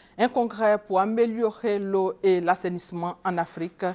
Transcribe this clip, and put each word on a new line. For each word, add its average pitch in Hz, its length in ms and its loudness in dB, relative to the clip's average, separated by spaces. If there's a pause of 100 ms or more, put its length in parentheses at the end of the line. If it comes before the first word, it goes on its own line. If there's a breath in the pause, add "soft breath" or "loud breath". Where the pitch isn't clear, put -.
(180 soft breath)
Un 233 120 2
congrès 214 500 0
pour 190 200 0
améliorer 220 800 0
l'eau 196 460 -2
et 185 180 4
l'assainissement 175 840 -2
en 180 140 -2
Afrique. 170 580 -6